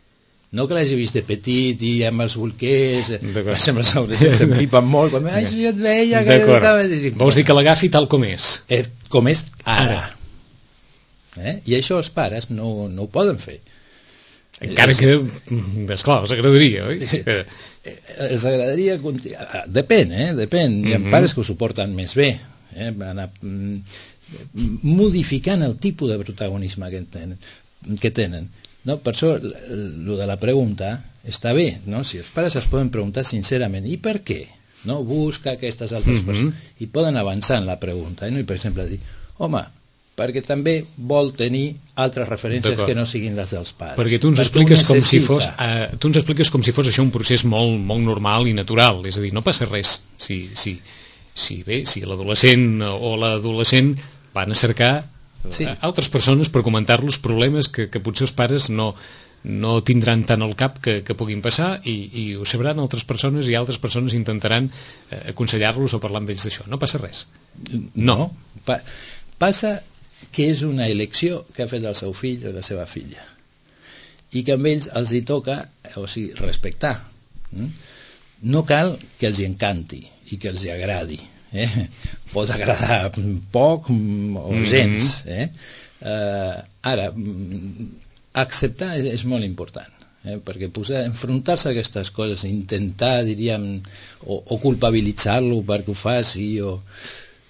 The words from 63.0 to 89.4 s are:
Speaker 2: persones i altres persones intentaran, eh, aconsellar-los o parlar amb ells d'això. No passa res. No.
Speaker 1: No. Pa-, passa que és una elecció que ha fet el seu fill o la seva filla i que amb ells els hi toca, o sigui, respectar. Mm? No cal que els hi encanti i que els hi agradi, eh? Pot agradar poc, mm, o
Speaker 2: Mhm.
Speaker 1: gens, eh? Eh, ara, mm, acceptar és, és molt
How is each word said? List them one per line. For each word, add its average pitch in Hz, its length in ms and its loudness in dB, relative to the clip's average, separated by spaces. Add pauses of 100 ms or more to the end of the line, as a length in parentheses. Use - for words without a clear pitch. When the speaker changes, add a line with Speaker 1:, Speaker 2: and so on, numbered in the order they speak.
Speaker 2:
persones 139 420 -2
i 120 80 0
altres 120 220 -2
persones 120 380 -2
intentaran, 113 560 0 (400)
eh, - 180 -10
aconsellar-los 117 640 0
o 110 80 -2
parlar 104 240 -4
amb 101 80 -6
ells 92 100 -6
d'això. - 240 -8
No 131 120 -8
passa - 180 -2
res. - 300 -12 (640)
No. 113 240 2
Speaker 1:
No. 170 140 -2 (340)
Pa-, - 160 -2 (560)
passa 202 460 0 (480)
que 151 180 2
és 147 140 0
una 135 260 0
elecció 107 640 -2
que 123 100 -6
ha 117 60 -4
fet 117 160 -6
el 104 100 -4
seu 98 180 -4
fill 123 340 -6
o 101 40 -6
la 95 140 -8
seva 87 240 -8
filla - 320 -12 (1120)
i 127 100 -2
que 139 140 0
amb 135 80 0
ells 151 260 0
els 117 220 -2
hi 120 80 0
toca, 135 480 -4 (260)
o 98 120 -10
sigui, 107 260 -8
respectar. 98 720 0 (460)
Mm? 107 180 -8 (720)
No 143 240 2
cal 160 320 2 (220)
que 117 100 0
els 98 100 -2
hi 98 60 -2
encanti 92 560 -4 (300)
i 104 60 -8
que 101 120 -8
els 92 160 -6
hi 85 80 -8
agradi, 87 460 -6 (340)
eh? 110 160 -2 (640)
Pot 104 160 -2
agradar 107 600 0 (400)
poc, 156 380 2
mm, 104 480 0
o 80 140 -6
Speaker 2:
Mhm. 113 140 0
Speaker 1:
gens, 113 600 2
eh? 107 240 -6 (520)
Eh, 101 540 -4 (260)
ara, 127 300 -2
mm, 98 760 -10 (460)
acceptar 139 640 -4
és, 135 160 -2
és 117 120 -4
molt 120 200 -2